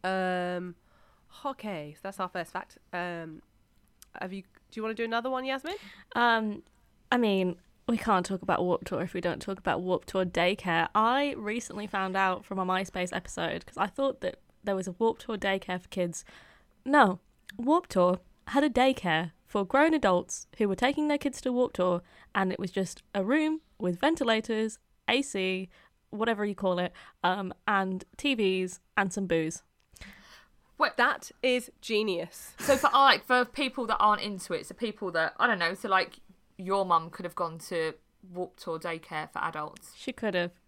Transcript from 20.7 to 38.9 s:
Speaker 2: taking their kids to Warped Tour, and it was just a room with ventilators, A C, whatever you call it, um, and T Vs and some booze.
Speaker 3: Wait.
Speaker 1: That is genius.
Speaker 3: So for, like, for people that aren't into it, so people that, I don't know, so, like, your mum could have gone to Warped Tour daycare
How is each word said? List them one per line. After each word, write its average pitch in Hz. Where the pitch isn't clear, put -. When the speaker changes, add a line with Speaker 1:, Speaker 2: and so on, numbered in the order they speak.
Speaker 2:
taking 285
their 294
kids 277
to 254
Warped 247
Tour, 180
and 190
it -
was 185
just -
a 196
room 311
with 180
ventilators, 220
A 254
C, 185
whatever 214
you 208
call 185
it, 180
um, 185
and 190
T 285
Vs 185
and 196
some 196
booze. 165
Speaker 3:
Wait. 302
Speaker 1:
That -
is 247
genius. 202
Speaker 3:
So 269
for, 277
like, 262
for 220
people 262
that 220
aren't 208
into 190
it, 156
so -
people 208
that, 165
I -
don't 220
know, 170
so, 196
like, 190
your 190
mum 165
could 180
have 165
gone 165
to 160
Warped 180
Tour 160
daycare 165